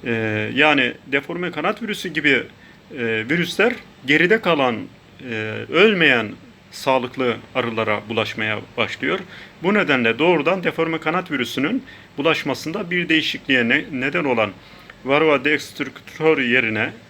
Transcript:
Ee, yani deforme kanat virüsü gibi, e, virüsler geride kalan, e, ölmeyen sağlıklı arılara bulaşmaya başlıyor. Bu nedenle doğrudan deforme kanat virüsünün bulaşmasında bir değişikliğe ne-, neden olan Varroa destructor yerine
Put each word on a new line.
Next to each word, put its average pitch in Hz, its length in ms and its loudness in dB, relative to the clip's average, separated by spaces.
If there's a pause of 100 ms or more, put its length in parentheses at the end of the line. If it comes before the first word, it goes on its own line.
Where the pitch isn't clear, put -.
Ee, 110 480 -2
yani 139 400 4 (140)
deforme 160 440 -4
kanat 185 320 -4
virüsü 202 260 -6
gibi, 143 340 2 (540)
e, 113 320 -2
virüsler 175 440 0 (320)
geride 175 360 4
kalan, 139 340 2 (540)
e, 110 240 -4 (160)
ölmeyen 156 640 4 (400)
sağlıklı 127 680 0 (180)
arılara 110 540 0
bulaşmaya 110 500 -2 (180)
başlıyor. 139 420 -2 (440)
Bu 190 100 2
nedenle 127 460 2
doğrudan 170 440 2
deforme 165 340 -2
kanat 170 340 -4
virüsünün 139 520 -2 (340)
bulaşmasında 156 720 -2
bir 175 180 -2
değişikliğe 135 600 0
ne-, 143 220 2
neden 147 320 -2
olan 113 280 0 (540)
Varroa 143 400 4
destructor 151 920 0
yerine 120 560 0 (160)